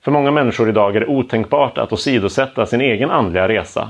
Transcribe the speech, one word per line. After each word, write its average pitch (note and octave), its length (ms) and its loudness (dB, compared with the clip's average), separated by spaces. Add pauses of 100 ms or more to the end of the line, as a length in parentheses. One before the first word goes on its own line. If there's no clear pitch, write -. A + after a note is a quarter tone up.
För C#3 100 -2
många C#3+ 200 2
människor A#2+ 380 2
idag G2+ 260 2
är A2 40 2
det - 80 -2
otänkbart B2+ 720 0
att A2+ 160 -2
åsidosätta A#2 720 0
sin A#2+ 160 0
egen C3 300 0
andliga F#2+ 360 0
resa A2 420 -4